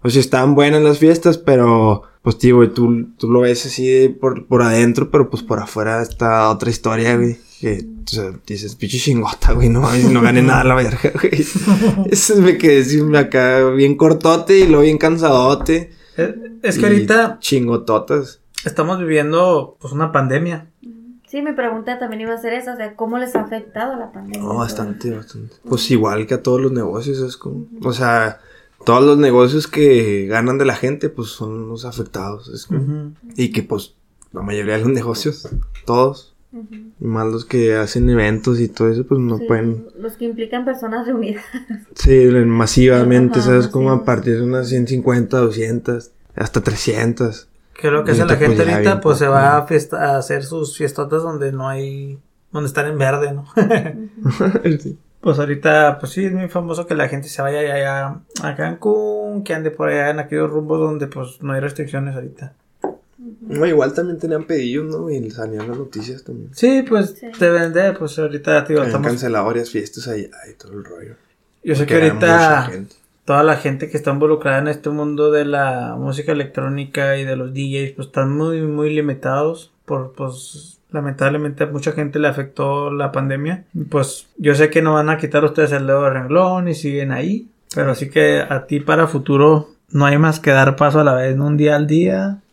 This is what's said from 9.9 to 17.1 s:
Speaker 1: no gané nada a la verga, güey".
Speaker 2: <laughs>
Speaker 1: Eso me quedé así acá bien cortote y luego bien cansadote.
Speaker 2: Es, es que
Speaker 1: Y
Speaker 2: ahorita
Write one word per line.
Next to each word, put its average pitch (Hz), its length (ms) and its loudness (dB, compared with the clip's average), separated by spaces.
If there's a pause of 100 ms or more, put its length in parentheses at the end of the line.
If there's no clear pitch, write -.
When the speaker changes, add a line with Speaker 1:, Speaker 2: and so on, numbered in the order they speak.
Speaker 1:
no 123 100 4
gané 123 200 6
nada 127 180 4
a 127 60 2
la 127 100 4
verga, 123 380 0
güey". - 180 0
Speaker 2:
<laughs> 196 800 2
Speaker 1:
Eso - 300 2
me 180 160 6
quedé 143 240 6
así 143 200 2 (140)
acá 131 540 4
bien 139 260 4
cortote 165 640 4
y 185 80 8
luego 147 140 6
bien 151 160 6
cansadote. 160 920 2 (260)
Speaker 2:
Es, 180 140 -2 (320)
es 214 140 0
que - 40 0
Speaker 1:
Y - 40 4
Speaker 2:
ahorita 214 540 2